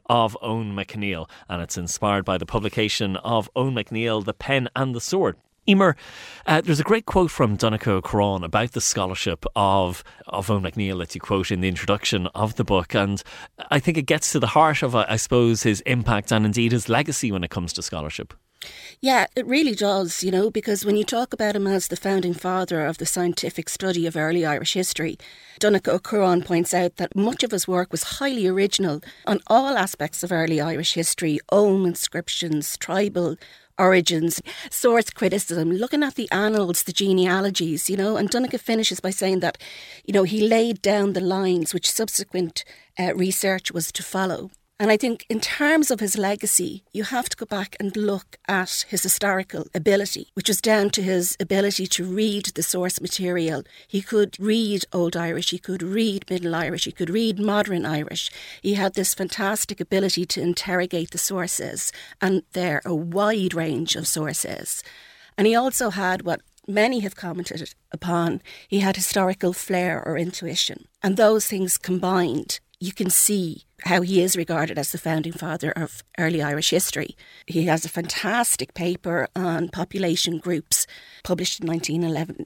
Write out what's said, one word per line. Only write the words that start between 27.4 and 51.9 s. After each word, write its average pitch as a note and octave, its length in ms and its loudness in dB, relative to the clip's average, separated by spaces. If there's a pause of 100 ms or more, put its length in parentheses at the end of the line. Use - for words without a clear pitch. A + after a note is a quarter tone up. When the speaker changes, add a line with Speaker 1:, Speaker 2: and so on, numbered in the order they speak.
Speaker 2:
of A#3+ 100 0
his F#3 180 -2
work F3+ 200 0
was - 140 -4
highly B3+ 440 -2
original F#3 540 0 (240)
on G3+ 220 2
all C4 300 4
aspects F#3 460 -2
of F3 100 -6
early D#3+ 260 2
Irish D#3 360 -2
history, E3 440 0 (140)
Ogham G3 320 6
inscriptions, E3+ 880 -2
tribal F3+ 640 0 (420)
origins, F3 600 4 (300)
source A#3 400 4
criticism, F3 600 0
looking B3 320 0
at C4+ 100 -2
the A3 180 -4
annals, G3+ 520 0
the F3+ 100 -6
genealogies, F#3 960 0
you F#3+ 80 0
know, G3+ 200 0
and G3 120 0
Donncha B3 300 -2
finishes A3 400 0
by F#3+ 100 -4
saying F#3+ 300 0
that, E3+ 180 -2 (480)
you G3 80 0
know, G3 100 6
he G#3+ 240 2
laid A3+ 360 4
down G3+ 300 4
the F3+ 60 -2
lines F#3 540 2
which F3 160 0
subsequent, G3 760 -2 (360)
uh, F3+ 160 0
research F#3+ 560 0
was E3 200 -4
to - 120 -10
follow. F#3+ 480 -4 (280)
And G#3+ 120 4
I G#3+ 60 6
think A#3 320 -2
in A3 100 -2
terms D4 520 2
of A3+ 100 0
his G3+ 160 0
legacy, G3 760 0
you G#3 120 -4
have B3+ 260 -2
to - 80 -6
go A3+ 80 -8
back G3+ 340 -6
and G3 160 -4
look G3+ 420 -2 (100)
at F#3 420 -2
his G3 140 -2
historical F#3+ 720 -2
ability, G3 600 0
which - 160 -2
was G3 100 2
down G#3+ 300 4
to G3+ 120 0
his F#3 380 0
ability G3 480 0
to - 160 -2